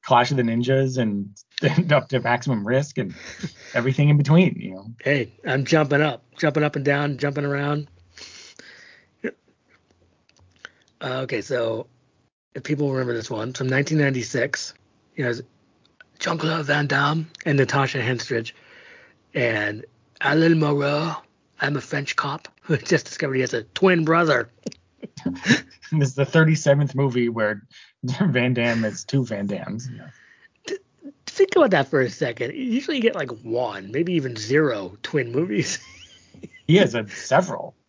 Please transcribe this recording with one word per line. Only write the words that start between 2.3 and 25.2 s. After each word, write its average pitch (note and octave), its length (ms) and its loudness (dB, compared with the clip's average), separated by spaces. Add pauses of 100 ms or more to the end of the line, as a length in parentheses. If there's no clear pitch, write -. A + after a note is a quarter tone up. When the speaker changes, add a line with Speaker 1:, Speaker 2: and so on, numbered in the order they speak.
Speaker 1:
Risk C3+ 320 -2
and G2 160 -6 (600)
everything C3 340 2
in D3 100 8
between, D#3+ 420 4
you F#2 140 -10
know. G2 120 -18 (160)
Speaker 2:
Hey, C3+ 300 -2 (140)
I'm C3+ 180 0
jumping D3 380 4
up, C#3 200 0 (140)
jumping D3+ 260 2
up D3 140 0
and C#3 80 -4
down, C#3+ 340 0
jumping C#3+ 260 -2
around. C#3+ 440 -2 (3000)
Uh, C3 220 -6
okay, A#2+ 180 -4
so A#2 460 -2 (680)
if C#3 80 -10
people C#3+ 300 0
remember B2+ 220 -2
this A#2 160 -6
one, A2+ 220 -6
from C3 160 -4
nineteen C#3+ 300 2
ninety-six, C3 760 -2 (440)
you C#3 80 -4
know, A#2+ 60 0
it's A#2+ 120 -6 (760)
Jean-Claude D#3+ 460 -4
Van C#3+ 220 0
Damme D3 420 0 (160)
and C#3+ 140 2
Natasha C3+ 400 2
Henstridge A#2 540 -2 (840)
and G#2+ 500 -2 (360)
Alan D#3+ 380 4
Moreau, D3 560 0 (460)
I'm C#3+ 160 -2
a B2+ 40 -2
French - 360 -6
cop C#3+ 400 -4
<laughs> - 60 -20
who D#3 160 0
just - 280 0
discovered C3+ 280 -6
he C3 60 2
has B2+ 140 -2
a A2+ 100 -4
twin F3+ 400 2
brother. D#3 440 2 (760)